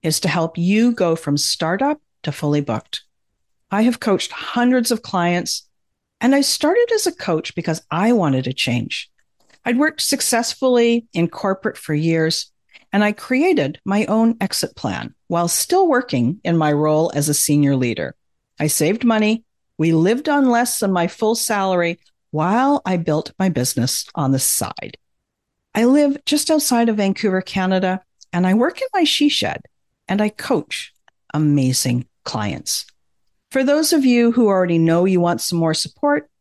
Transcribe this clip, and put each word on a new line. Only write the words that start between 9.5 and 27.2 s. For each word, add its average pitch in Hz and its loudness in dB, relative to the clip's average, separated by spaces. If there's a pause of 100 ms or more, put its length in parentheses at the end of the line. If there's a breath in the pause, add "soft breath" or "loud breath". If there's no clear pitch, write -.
I'd 247 0
worked 311 0
successfully 233 0
in 170 0
corporate - -4
for - -6
years, 160 0 (420 soft breath)
and 202 2
I 208 0
created 254 0
my 202 -2
own 226 0
exit - -4
plan - -8 (120)
while 170 -2
still 359 0
working 190 0
in 170 0
my 151 2
role 151 2
as 147 0
a 151 0
senior 147 2
leader. 120 -4 (440)
I 151 -2
saved 214 0
money. 220 2 (360)
We 160 2
lived 214 2
on 277 2
less 240 0
than 196 -2
my 175 0
full 220 -2
salary 190 -2 (320)
while 226 0
I 185 0
built 160 -2
my 190 2
business 127 -2
on 135 0
the 135 2
side. - -6 (720)
I 220 2
live 285 4
just 302 0
outside 240 2
of 214 -2
Vancouver, 190 0